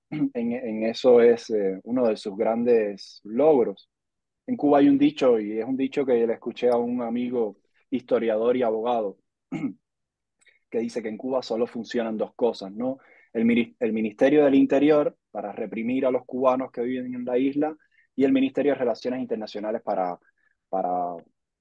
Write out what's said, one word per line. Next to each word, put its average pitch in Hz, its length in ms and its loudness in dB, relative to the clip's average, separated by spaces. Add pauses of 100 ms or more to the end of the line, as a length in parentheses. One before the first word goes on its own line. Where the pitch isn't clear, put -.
(120)
<clears throat> 147 220 -2
En, 117 200 -4
en 110 300 -6
eso 120 380 4
es, 117 280 4
eh, 98 340 -2
uno 120 240 -2
de 107 100 0
sus 98 200 -10
grandes 113 840 0
logros. 117 640 2 (580)
En 123 100 -4
Cuba 143 220 4
hay 143 100 6
un 139 80 6
dicho, 135 420 4
y 107 200 -4
es 110 60 -4
un 131 120 -4
dicho 135 280 -2
que 120 220 2
le 113 60 0
escuché 120 360 -4
a 120 80 2
un 120 240 -2
amigo 120 560 -4 (320)
historiador 117 680 0
y 127 60 0
abogado, 110 540 -2 (340)
<clears throat> - 1160 -14
que 120 100 -4
dice 117 220 -6
que 110 80 -8
en 107 80 -10
Cuba 131 260 -4
solo 117 240 -2
funcionan 113 500 -6
dos 107 180 -6
cosas, 110 380 -2
¿no? 127 240 -6 (360)
El 117 120 0
mini-, 117 340 2
el 110 140 -2
Ministerio 131 520 2
del 135 100 4
Interior 139 600 4 (160)
para 104 200 -10
reprimir 113 540 -4
a 127 60 0
los 127 140 -4
cubanos 127 460 -2
que 123 100 -8
viven 127 340 -6
en 123 100 -10
la 123 120 0
isla 143 380 -2 (400)
y 131 80 0
el 135 80 4
Ministerio 135 420 2
de 127 60 -4
Relaciones 123 420 -4
Internacionales 110 600 -6
para, 92 360 -4 (500)
para 90 460 -4 (460)